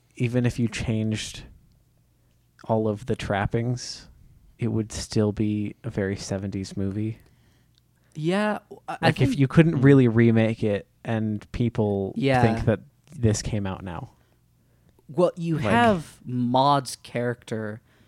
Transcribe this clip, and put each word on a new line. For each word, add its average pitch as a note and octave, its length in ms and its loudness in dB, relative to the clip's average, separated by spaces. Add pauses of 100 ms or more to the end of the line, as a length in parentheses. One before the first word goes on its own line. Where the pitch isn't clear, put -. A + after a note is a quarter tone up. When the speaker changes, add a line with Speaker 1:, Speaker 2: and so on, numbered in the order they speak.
(160)
Speaker 1:
even B2 300 -2
if A#2+ 140 -2
you A#2 80 0
changed A2 760 -4 (1200)
all A2 220 0
of G#2 180 -4
the A2 100 -2
trappings, A#2 920 -4 (500)
it B2 100 -4
would A2 240 -4
still - 400 -2
be G#2 520 -2
a A#2+ 60 -8
very G2+ 280 -2
seventies G2 580 -8
movie. G#2 440 -6 (960)
Speaker 2:
Yeah, F#3+ 440 -2 (100)
w-, - 180 -20
I, E3 60 -8
I - 40 -10 (100)
Speaker 1:
Like, D#3+ 140 0
if A#3 80 4
Speaker 2:
think A#3 100 -2
Speaker 1:
you C3+ 80 4
couldn't E3 300 6
Speaker 3:
Hmm. A#2 40 0
Speaker 1:
really C3+ 260 8
remake A2+ 560 4
it G2+ 240 -2 (180)
and A2 480 -4
people G#2 640 0
Speaker 2:
Yeah. C3 240 2
Speaker 1:
think A2+ 240 2
that A2+ 160 2 (340)
this A2 260 0
came G#2 240 -4
out F#2+ 180 -8
now. F#2 260 -10 (1000)
Speaker 2:
Well, E3+ 300 2
you E3 180 -2
Speaker 1:
Like D3 100 -2
Speaker 2:
have G#3+ 600 2
Maud's B2+ 720 2
character A#2 840 -6 (260)